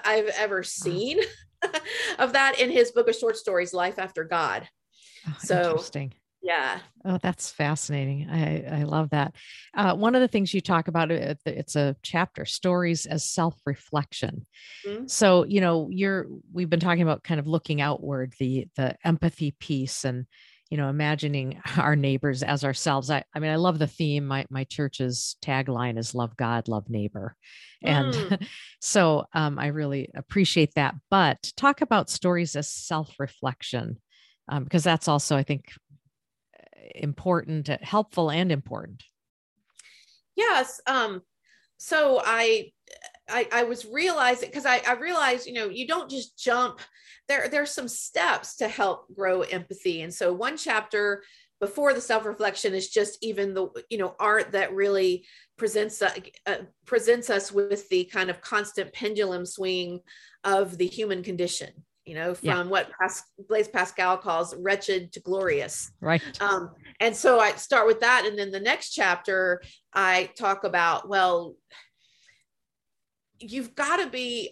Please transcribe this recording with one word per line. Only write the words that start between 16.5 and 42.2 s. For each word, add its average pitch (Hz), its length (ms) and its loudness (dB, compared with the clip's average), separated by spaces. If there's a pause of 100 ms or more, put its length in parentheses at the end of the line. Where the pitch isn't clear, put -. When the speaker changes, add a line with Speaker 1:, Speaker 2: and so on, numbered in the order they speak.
Speaker 2:
we've 175 180 -2
been 170 100 4
talking 175 220 4
about 160 220 2
kind 156 160 0
of 147 80 -4
looking 156 320 0
outward, 139 580 -2
the, 131 380 -2
the 131 280 0
empathy 165 540 0
piece 135 460 -4
and, 127 220 -4 (440)
you 151 60 -4
know, 143 140 0
imagining 147 800 -2
<laughs> - 80 -8
our 151 200 4
neighbors 135 480 2
as 139 180 0
ourselves. 135 480 0
I, 147 140 0 (100)
I 151 60 -6
mean, 156 100 0
I 156 60 2
love 170 240 2
the 185 80 2
theme. 147 380 0
My, 135 240 -2
my 131 140 -4
church's 131 800 -4
tagline 127 560 -2
is 113 160 -6
"Love 117 220 -4
God, 117 320 0
love 107 220 -4
neighbor." 104 440 -4 (480)
And 139 300 2
Speaker 1:
Mm. 190 340 -2 (180)
Speaker 2:
<laughs> - 160 -20
so, 165 520 4
um, 147 260 0
I 139 100 -2
really 143 460 -4
appreciate 160 600 2
that, 143 200 2 (160)
but 170 460 4
talk 277 240 4
about 220 300 2
stories 175 440 0
as 147 140 -4
self-reflection, 131 1300 -6 (500)
um, 139 160 -4
because 156 200 2
that's 165 240 2
also, 147 300 2
I 135 40 2
think, 139 300 -6 (1200)
important, 151 760 0
uh, 135 100 0
helpful 196 500 0
and 175 220 2
important. - 500 -6 (1300)
Speaker 1:
Yes. 370 500 2
Um, 233 360 0 (540)
so 294 480 2